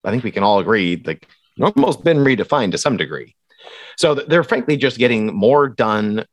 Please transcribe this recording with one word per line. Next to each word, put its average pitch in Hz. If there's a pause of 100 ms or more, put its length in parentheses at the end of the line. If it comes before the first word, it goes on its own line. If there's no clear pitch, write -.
I -
think 123
we 110
can 98
all 101
agree, 90
like, 80 (300)
normal's 208
been 160
redefined 123
to 135
some 139
degree. 69 (640)
So 156
th-, 139
they're 165
frankly 139
just 127
getting 117
more 131
done 107